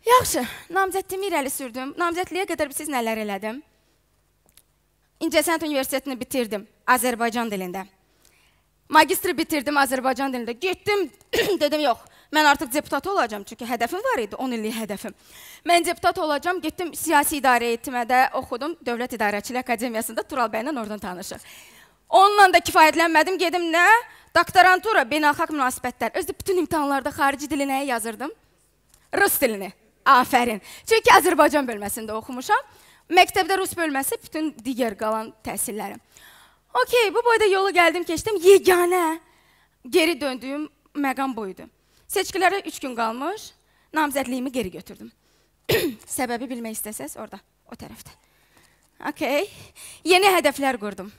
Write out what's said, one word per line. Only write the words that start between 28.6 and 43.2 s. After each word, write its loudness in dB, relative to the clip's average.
Rus 2
dilini. -2
Afərin. 4
Çünki 4
Azərbaycan 4
bölməsində -8
oxumuşam. -2
Məktəbdə 2
rus -4
bölməsi, -4
bütün -6
digər -4
qalan -4
təhsillərim. -8
Okey, 2
bu 0
boyda 4
yolu 2
gəldim, 2
keçdim. -4
Yeganə 6
geri 2
döndüyüm -6
məqam -4
bu -8
idi. -20
Seçkilərə 0
üç -12
gün -8
qalmış, -6